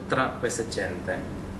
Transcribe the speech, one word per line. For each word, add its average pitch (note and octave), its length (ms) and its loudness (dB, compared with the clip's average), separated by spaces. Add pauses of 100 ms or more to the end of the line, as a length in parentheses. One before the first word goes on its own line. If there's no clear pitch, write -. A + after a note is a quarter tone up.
tra C3 320 4
questa A2+ 300 2
gente. F#2 480 0 (420)